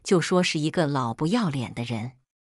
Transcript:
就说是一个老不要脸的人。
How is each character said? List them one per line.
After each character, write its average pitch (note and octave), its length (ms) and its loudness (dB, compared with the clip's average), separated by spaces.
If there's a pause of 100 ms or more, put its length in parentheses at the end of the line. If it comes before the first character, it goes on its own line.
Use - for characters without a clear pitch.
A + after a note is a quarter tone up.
就 F3+ 160 4
说 F3+ 200 2
是 E3+ 200 0
一 D3+ 100 0
个 E3 160 0
老 C3 260 -2
不 D#3 160 -2
要 A3 200 2
脸 B2 260 -4
的 A#2+ 80 -6
人。 A#2 300 -6 (380)